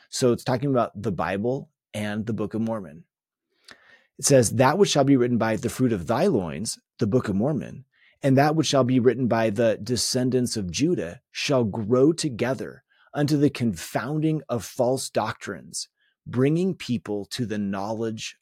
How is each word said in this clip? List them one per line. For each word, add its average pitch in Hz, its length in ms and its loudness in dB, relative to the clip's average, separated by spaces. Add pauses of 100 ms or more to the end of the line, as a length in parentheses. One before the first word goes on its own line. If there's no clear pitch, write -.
So 123 240 2
it's 110 120 -4
talking 131 260 0
about 113 320 0
the 107 100 -2
Bible 101 580 -4 (220)
and 104 320 -6
the 117 80 -4
Book 104 220 -4
of 110 80 -2
Mormon. 95 420 -8 (1120)
It 156 60 -6
says, 127 280 6
"That 131 260 4
which 202 100 6
shall 143 160 4
be 139 140 6
written 120 180 2
by 110 200 0
the 117 120 -4
fruit 123 240 0
of 87 140 -2
thy 131 220 2
loins, 92 500 -2 (200)
the 117 80 0
Book 117 220 0
of 95 80 0
Mormon, 104 480 -4 (380)
and 135 160 4
that 151 180 4
which 156 120 2
shall 135 160 4
be 127 160 2
written 120 280 4
by 113 220 2
the 110 320 2
descendants 123 720 -2
of 95 140 -4
Judah 113 500 -2 (100)
shall 127 340 0
grow 117 500 2
together 117 720 -4 (280)
unto 147 240 0
the 143 140 4
confounding 143 960 -2
of 120 160 -4
false 127 460 -2
doctrines, 95 800 -6 (400)
bringing 151 460 2
people 104 520 -6
to - 180 -6
the 107 140 -4
knowledge 107 840 -4